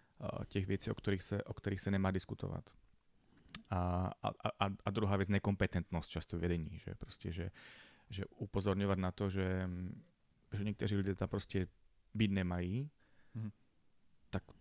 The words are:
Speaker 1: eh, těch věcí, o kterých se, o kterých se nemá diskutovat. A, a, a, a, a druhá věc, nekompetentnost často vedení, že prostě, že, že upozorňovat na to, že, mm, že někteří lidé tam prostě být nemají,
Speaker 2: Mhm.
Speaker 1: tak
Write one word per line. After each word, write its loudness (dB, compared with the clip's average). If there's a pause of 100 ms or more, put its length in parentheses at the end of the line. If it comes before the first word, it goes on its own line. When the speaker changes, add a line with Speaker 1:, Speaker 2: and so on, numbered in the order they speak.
(200)
Speaker 1:
eh, -4
těch 0
věcí, 0
o 0
kterých 0
se, -2
o -8
kterých -2
se 0
nemá 4
diskutovat. -4 (1000)
A, 2 (120)
a, 0
a, -2
a, 0 (140)
a 0
druhá 2
věc, 2
nekompetentnost 2
často -4
vedení, 0
že -10
prostě, -8
že, -4 (600)
že -4
upozorňovat 2
na 2
to, 0
že, 2
mm, -6 (500)
že -2
někteří 2
lidé 2
tam 0
prostě 0 (480)
být 4
nemají, 0 (440)
Speaker 2:
Mhm. -6 (800)
Speaker 1:
tak 0 (180)